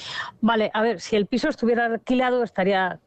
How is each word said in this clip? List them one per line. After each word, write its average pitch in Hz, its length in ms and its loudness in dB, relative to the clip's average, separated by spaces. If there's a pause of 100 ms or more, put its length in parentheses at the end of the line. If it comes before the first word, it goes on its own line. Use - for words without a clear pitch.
(400)
Vale, 220 340 2
a 214 80 0
ver, 220 180 0
si - 160 -2
el 208 100 2
piso 254 220 -2
estuviera 233 380 0
alquilado 247 560 0
estaría 190 640 0